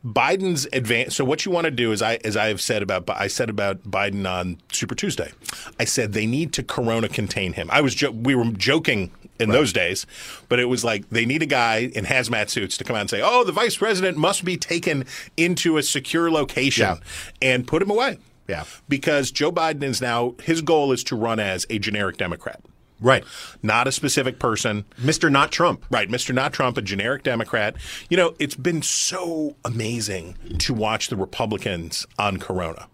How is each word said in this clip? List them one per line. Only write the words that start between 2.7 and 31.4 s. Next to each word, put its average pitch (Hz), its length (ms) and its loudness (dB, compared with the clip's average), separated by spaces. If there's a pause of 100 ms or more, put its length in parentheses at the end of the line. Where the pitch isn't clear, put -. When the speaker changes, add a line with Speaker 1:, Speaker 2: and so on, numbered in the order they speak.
Speaker 1:
about 92 240 -2
Bi-, 104 120 -2
I 101 80 0
said 113 240 -2
about 101 320 -2
Biden 98 480 -2
on 90 280 -4 (140)
Super - 220 -4
Tuesday, 90 380 -4 (480)
I 117 40 2
said 110 280 -2
they 107 140 0
need 139 280 -2
to 131 80 -4
corona 113 460 -2
contain 98 460 -4
him. - 180 -6
I 139 80 4
was 139 160 2
jo-, 139 160 0
we 123 240 2
were 117 80 4
joking 117 680 2 (300)
in 110 100 2
Speaker 2:
Right. 113 60 6
Speaker 1:
those 135 160 4
days, 90 340 0 (420)
but 123 120 4
it 123 60 2
was 120 180 0
like 107 260 -2
they 117 160 2
need 151 160 2
a 156 40 0
guy 120 460 2
in 104 140 -4
hazmat 120 440 0
suits 101 280 -2
to - 60 -8
come 123 120 -2
out 104 60 0
and 101 80 -4
say, 104 120 0
"Oh, 233 220 4
the 180 80 0
vice 214 240 0
president 185 400 0
must 180 280 2
be 180 120 -2
taken 160 480 -2 (320)
into 170 400 2
a 147 60 2
secure 165 480 0
location 135 540 2
Speaker 2:
Yeah. 90 120 2 (460)
Speaker 1:
and 127 240 2
put 165 160 2
him 202 80 0
away." 240 260 2 (320)
Speaker 2:
Yeah. 78 160 -6 (240)
Speaker 1:
Because 139 440 2
Joe 151 200 2
Biden 160 300 0
is 127 180 -2
now, 120 420 0
his 165 200 0
goal 147 300 4
is 123 120 0
to 127 120 -2
run 113 240 0
as 95 280 0
a 110 100 -2
generic 104 380 -2
Democrat. - 440 -4 (380)
Speaker 2:
Right. 117 260 6 (380)
Speaker 1:
Not 113 240 2
a 131 60 0
specific 131 460 0
person. 107 480 -2 (100)
Speaker 2:
Mister 160 320 2
Not 139 240 6
Trump. 165 380 2
Speaker 1:
Right. 104 180 2
Mister 123 240 -2
Not 131 220 0
Trump, 127 240 0
a 117 40 -4
generic 101 400 -4
Democrat. 113 540 0 (320)
You 170 80 2
know, 165 220 4
it's 143 160 -4
been 156 260 -2
so 165 760 -2 (120)
amazing 107 720 -4 (220)
to - 120 0
watch 110 360 0
the 113 80 -2
Republicans 95 880 -4 (120)